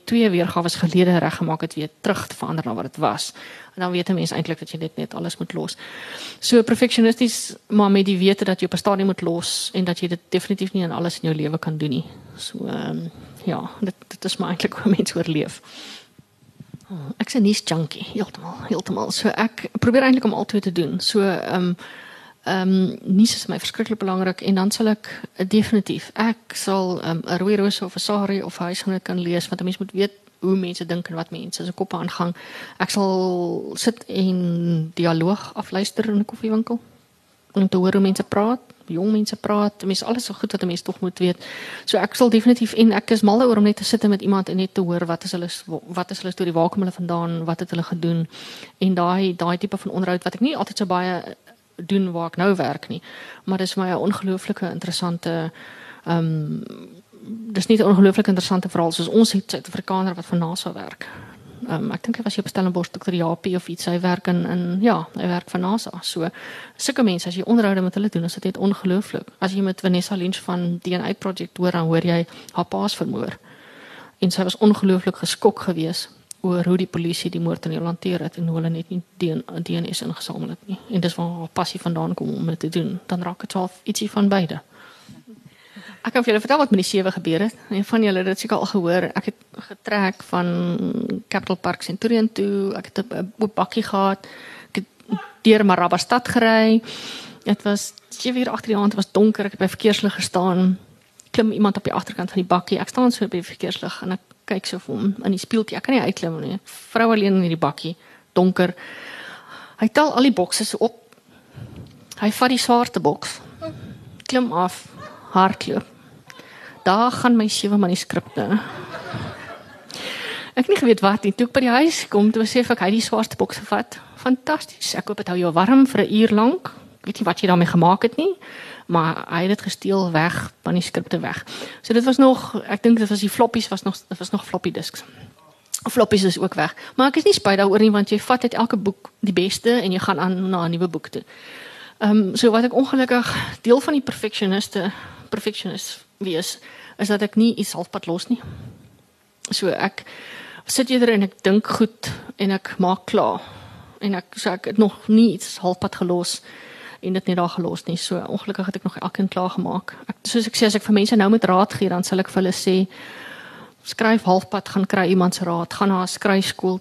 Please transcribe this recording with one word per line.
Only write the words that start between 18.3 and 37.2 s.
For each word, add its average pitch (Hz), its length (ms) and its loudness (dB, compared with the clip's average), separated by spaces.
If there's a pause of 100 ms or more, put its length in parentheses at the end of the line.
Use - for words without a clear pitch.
heeltemal. 185 440 -4
So - 180 0
ek - 400 -2 (100)
probeer 240 220 4
eintlik 262 220 4
om 220 100 2
al - 120 -2
twee 202 160 -2
te 190 100 -2
doen. 175 280 -2
So, - 220 0
ehm, 180 520 0 (680)
ehm, 185 600 2
nuus 208 320 4
is - 100 -8
my 180 140 -4
verskriklik 220 400 -6
belangrik 185 420 -2
en 196 140 2
dan 190 160 2
sal 220 160 0
ek, - 340 -2 (140)
eh, 190 120 -2
definitief, 208 680 0
ek 226 220 0 (160)
sal, 185 480 -2
ehm, 165 240 -2
'n 175 120 -2
Rooi 196 180 2
Rose 202 300 0
of 185 100 -10
'n 180 40 -8
Sari 196 420 -2
of - 180 -10
'n 175 40 -6
Huisgenoot 185 400 -4
kan 180 160 -4
lees, 175 280 -2
want - 140 -8
'n - 20 -4
mens 185 140 -4
moet 190 140 -10
weet 196 200 0 (280)
hoe 190 160 2
mense 180 300 -4
dink 170 220 -4
en 165 80 -10
wat 165 160 -8
mense 170 340 -10
se 180 60 -6
koppe 185 260 -6
aangaan. 170 360 -4 (440)
Ek 190 120 -2
sal 185 840 0
sit - 320 -4
en 170 920 0
dialoog 170 580 0
afluister 202 560 -4
in 208 100 2
'n 214 60 0
koffiewinkel 226 540 -4 (720)